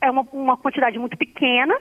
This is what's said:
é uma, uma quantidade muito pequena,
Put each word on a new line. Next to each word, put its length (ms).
é 100
uma, 220
uma 240
quantidade 420
muito 160
pequena, 640